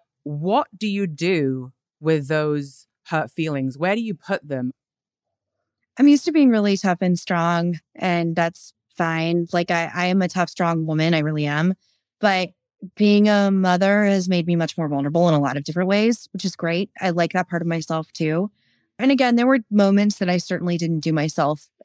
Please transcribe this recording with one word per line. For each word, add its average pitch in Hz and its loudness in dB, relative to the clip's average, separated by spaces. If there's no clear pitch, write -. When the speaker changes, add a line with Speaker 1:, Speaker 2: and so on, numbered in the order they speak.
Speaker 1:
what 165 -2
do 214 -4
you 202 -2
do 143 -2
with 151 0
those 151 -4
hurt 135 -4
feelings? 135 -4
Where 185 0
do 233 -2
you 214 -8
put - -8
them? 131 -6
Speaker 2:
I'm 277 6
used 285 4
to 330 -2
being 285 6
really 208 2
tough 180 -2
and 180 2
strong, 170 -2
and 170 -2
that's 170 -4
fine. 165 -2
Like, 175 -2
I, 165 0
I 180 -2
am 185 2
a 180 0
tough, 175 -2
strong 165 -2
woman. 156 0
I 156 2
really 151 -2
am. 160 0
But 185 0
being 208 4
a 202 4
mother 190 2
has 196 0
made 175 0
me 175 0
much 160 -2
more 160 -4
vulnerable 147 0
in 156 4
a 147 4
lot 135 -2
of 143 -6
different 175 -4
ways, 214 0
which 190 -10
is 185 -4
great. 170 -2
I 180 0
like 170 0
that 180 -2
part 170 -4
of 170 -2
myself 160 -4
too. 165 -2
And 262 2
again, 247 2
there 240 2
were 262 4
moments 202 4
that 180 -2
I 180 0
certainly 175 -4
didn't 165 -2
do 160 -2
myself 151 -2